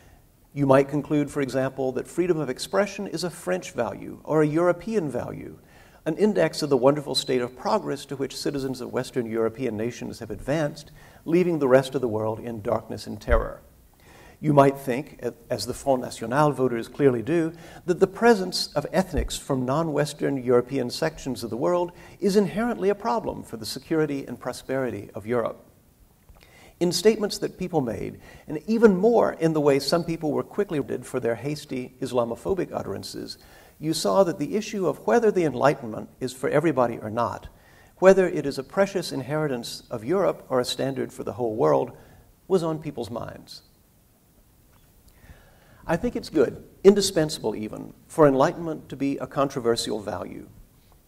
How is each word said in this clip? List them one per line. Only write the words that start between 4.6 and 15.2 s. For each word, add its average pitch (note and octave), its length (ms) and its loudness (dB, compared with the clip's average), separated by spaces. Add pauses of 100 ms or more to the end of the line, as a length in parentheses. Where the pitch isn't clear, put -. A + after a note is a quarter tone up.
value, G#2 480 -8 (480)
an D#3 120 -2
index F3 440 2
of D3+ 80 -2
the C#3 60 6
wonderful C#3 400 4
state B2+ 260 0
of A#2+ 160 -6
progress D#3 500 -2
to C#3 100 -10
which C3+ 180 -6
citizens C3+ 460 -4
of A2+ 100 -10
Western B2 340 -4
European A2+ 520 -2
nations A2+ 420 -6
have A2 100 -12
advanced, D3 640 -4 (320)
leaving E3+ 360 2
the C#3 100 2
rest C3 260 6
of C3 60 -2
the B2 80 0
world A2 320 -2
in A#2 200 -8
darkness A2+ 460 -4
and A2 140 -10
terror. - 400 2 (800)
You D3+ 120 2
might C#3 240 8
think, C3 460 -6 (280)